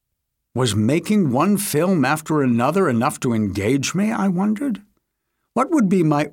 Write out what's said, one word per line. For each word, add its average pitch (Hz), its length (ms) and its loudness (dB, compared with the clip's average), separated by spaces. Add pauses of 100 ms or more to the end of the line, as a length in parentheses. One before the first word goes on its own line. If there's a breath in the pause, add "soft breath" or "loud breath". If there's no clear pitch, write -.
(540)
Was 120 200 0
making 156 580 0
one 180 260 2
film 175 480 0
after 151 340 0
another 135 480 2
enough 123 320 0
to 120 140 0
engage 107 600 -2
me, 202 160 -2
I 208 180 -2
wondered? 208 520 -2 (720)
What 269 180 -2
would 254 200 2
be 185 120 4
my 151 300 0